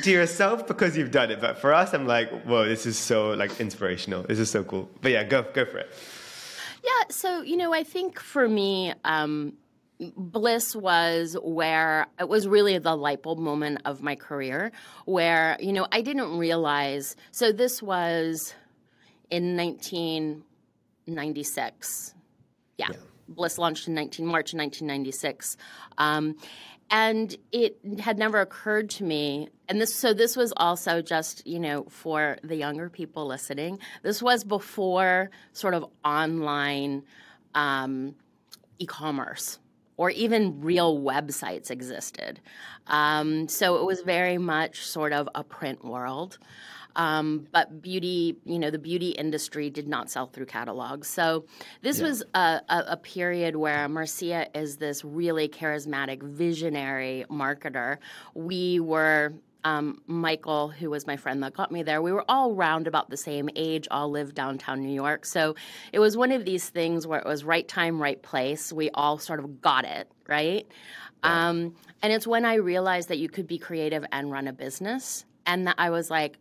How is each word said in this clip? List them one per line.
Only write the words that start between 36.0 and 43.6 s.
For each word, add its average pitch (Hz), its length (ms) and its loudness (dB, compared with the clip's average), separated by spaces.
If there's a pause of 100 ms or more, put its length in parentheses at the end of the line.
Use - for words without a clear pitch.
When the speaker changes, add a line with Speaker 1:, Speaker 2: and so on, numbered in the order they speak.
Speaker 2:
online, 147 1000 0 (500)
um, 135 640 0 (640)
e-commerce 151 800 -6 (360)
or 196 140 4
even 214 520 2
real 165 360 4
websites 139 720 -2
existed. - 720 -10 (480)
Um, 151 580 2
so 175 300 2